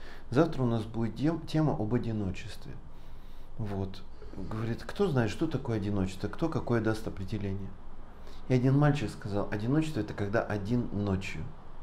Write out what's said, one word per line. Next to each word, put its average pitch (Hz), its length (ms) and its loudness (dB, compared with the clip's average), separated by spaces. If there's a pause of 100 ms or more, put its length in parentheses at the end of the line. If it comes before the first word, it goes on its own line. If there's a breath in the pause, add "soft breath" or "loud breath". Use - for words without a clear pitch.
(300 loud breath)
«Завтра 151 320 4
у 127 40 4
нас 113 180 2
будет 110 300 -2
дем-, 160 320 0
тема 156 260 4
об 104 220 0
одиночестве». 104 800 -2 (840 loud breath)
Вот. 98 460 -4 (340)
Говорит: 110 480 -4
«Кто 202 240 2
знает, 123 220 4
что - 160 0
такое 120 320 0
одиночество? 98 500 0
Кто 123 200 0
какое 113 340 2
даст 107 260 0
определение?» 95 640 -4 (760 loud breath)
И 131 60 6
один 131 240 6
мальчик 143 320 6
сказал: 101 400 -2
«Одиночество — 139 500 2
это - 120 -2
когда 104 300 2
один 104 500 0
ночью». 98 500 0 (400)